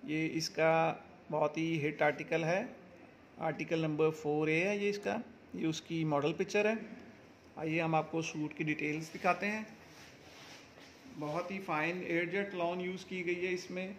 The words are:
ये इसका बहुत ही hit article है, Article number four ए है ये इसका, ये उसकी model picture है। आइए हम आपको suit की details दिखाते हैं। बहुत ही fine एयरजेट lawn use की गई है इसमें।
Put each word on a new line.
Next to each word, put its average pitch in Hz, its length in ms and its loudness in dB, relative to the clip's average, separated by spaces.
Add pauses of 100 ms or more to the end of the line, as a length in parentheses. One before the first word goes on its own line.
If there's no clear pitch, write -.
ये 156 320 -2
इसका 160 380 2 (580)
बहुत 151 280 2
ही 160 60 0 (140)
hit 147 240 2
article 151 420 2
है, 175 140 4 (840)
Article 160 400 0
number 156 300 4
four 156 380 0
ए 160 80 6
है 202 200 2
ये 202 120 2
इसका, 202 240 -2 (400)
ये 180 140 -2
उसकी 160 380 -2
model 151 280 4
picture 202 320 2
है। 220 100 4 (800)
आइए 160 220 0
हम 160 140 2
आपको 160 300 2
suit 151 340 -6
की 165 60 -2
details 151 480 -2
दिखाते 180 340 0
हैं। 214 200 -2 (1500)
बहुत 151 320 -4
ही 190 120 -4
fine 170 420 0
एयरजेट 175 520 0
lawn 175 260 0
use 185 240 -4
की 185 160 -4
गई 175 180 0
है 185 140 0
इसमें। 185 440 -6